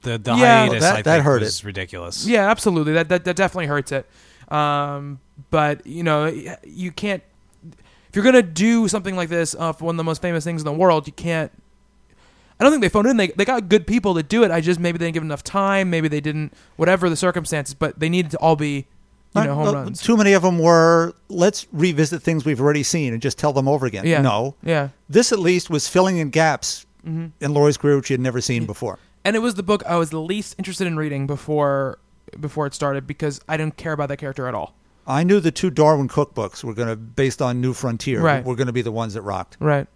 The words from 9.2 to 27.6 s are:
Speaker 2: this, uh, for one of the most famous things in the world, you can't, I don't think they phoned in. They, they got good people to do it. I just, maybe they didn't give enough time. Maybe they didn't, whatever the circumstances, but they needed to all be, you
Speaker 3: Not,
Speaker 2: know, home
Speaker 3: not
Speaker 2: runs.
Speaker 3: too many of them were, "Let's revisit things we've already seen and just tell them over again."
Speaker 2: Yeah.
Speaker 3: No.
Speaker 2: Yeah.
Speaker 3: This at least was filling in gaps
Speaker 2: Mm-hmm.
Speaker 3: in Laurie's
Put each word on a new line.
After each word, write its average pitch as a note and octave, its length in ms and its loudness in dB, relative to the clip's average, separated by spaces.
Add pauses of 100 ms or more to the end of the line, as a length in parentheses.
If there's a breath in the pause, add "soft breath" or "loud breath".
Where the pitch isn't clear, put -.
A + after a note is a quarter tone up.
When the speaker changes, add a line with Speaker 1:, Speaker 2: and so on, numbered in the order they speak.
Speaker 2:
this, E3 300 -2
uh, E3 140 -2
for D#3+ 140 -10
one E3+ 100 -2
of - 20 -
the E3 60 -4
most D#3+ 180 -4
famous E3+ 220 -4
things E3 180 -6
in - 40 -10
the D3 60 -4
world, D#3+ 360 2
you C#3+ 40 -16
can't, E3 380 -6 (1080 soft breath)
I A#3+ 40 4
don't C#4+ 80 8
think D4+ 80 0
they G3 80 2
phoned G#3 200 2
in. C4 80 4
They, G3 120 2
they G3 160 -2
got A3+ 240 -2
good F3+ 200 4
people G3 260 0
to E3 80 0
do A3 220 2
it. G3 80 2
I E3+ 80 0
just, E3 200 0
maybe E3+ 180 -2
they E3+ 80 -2
didn't E3 80 -4
give D#3+ 100 -4
enough D3 200 -8
time. G3 460 0
Maybe D#3+ 180 0
they D3+ 120 -2
didn't, D3+ 320 -6 (240 soft breath)
whatever F3 340 2
the D#3+ 60 -2
circumstances, E3 580 -2
but - 240 -4
they D#3 100 -2
needed E3+ 240 0
to E3 60 -6
all D#3+ 180 4
be, D3 200 -2
you C3+ 80 -6 (500)
Speaker 3:
Not, C#3+ 120 2
Speaker 2:
know, C#3+ 100 -2
home D3+ 100 -2
Speaker 3:
not C#3+ 80 2
Speaker 2:
runs. C#3+ 260 -8
Speaker 3:
too A3+ 160 4
many G3+ 160 6
of F#3+ 100 6
them F3+ 160 2
were, E3 540 6 (160)
"Let's G3 420 0
revisit D#3 520 0
things D#3+ 240 0
we've C#3+ 160 0
already D3 200 2
seen C#3+ 300 -2
and A2+ 80 -4
just B2 180 -4
tell D3 140 0
them C3+ 160 0
over C#3+ 160 0
again." A#2 220 -4
Speaker 2:
Yeah. D#3 160 2
Speaker 3:
No. B2 400 0
Speaker 2:
Yeah. D3+ 260 -2 (200)
Speaker 3:
This G#3 240 4
at G#3+ 60 0
least F3+ 300 0
was D3+ 180 -2
filling F#3 300 2
in D#3+ 140 -2
gaps D#3 560 -2 (200)
Speaker 2:
Mm-hmm. E3 200 -8 (180)
Speaker 3:
in C#3+ 100 -2
Laurie's D3 220 4